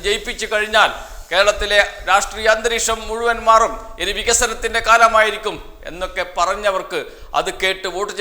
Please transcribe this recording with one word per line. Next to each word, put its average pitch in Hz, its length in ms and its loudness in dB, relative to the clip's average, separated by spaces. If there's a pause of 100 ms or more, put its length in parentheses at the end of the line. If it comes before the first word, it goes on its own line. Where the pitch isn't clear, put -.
ജയിപ്പിച്ചു 220 480 -4
കഴിഞ്ഞാൽ 214 380 2 (400)
കേരളത്തിലെ 202 480 2 (300)
രാഷ്ട്രീയ 208 440 0
അന്തരീക്ഷം 226 440 -2 (120)
മുഴുവൻ 233 280 -2 (100)
മാറും, 226 260 6 (280)
ഇനി 185 180 -2
വികസനത്തിൻ്റെ 220 680 -2
കാലമായിരിക്കും 220 680 4 (340)
എന്നൊക്കെ 180 340 -6 (140)
പറഞ്ഞവർക്ക്, 185 640 0 (400)
അത് 170 100 -2 (120)
കേട്ട് 190 340 -2
വോട്ട് 202 260 -6